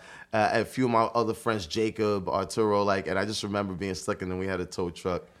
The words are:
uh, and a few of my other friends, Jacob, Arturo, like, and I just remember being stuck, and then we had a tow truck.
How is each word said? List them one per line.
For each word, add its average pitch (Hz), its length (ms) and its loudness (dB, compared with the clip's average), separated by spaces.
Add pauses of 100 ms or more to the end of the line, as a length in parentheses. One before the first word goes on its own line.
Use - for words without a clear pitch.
(340)
uh, 107 180 4
and 110 120 4
a - 20 0
few 127 200 0
of 120 60 2
my 113 120 6
other 110 320 2
friends, 107 320 -2
Jacob, 107 600 0
Arturo, 101 560 2
like, 98 240 2
and 92 120 0
I 98 60 2
just 107 180 -4
remember 101 320 -2
being 95 180 -4
stuck, - 300 -4
and 92 80 -4
then 92 80 -4
we 95 80 -2
had 95 120 -2
a 87 60 -2
tow 87 240 -4
truck. 87 360 -4 (140)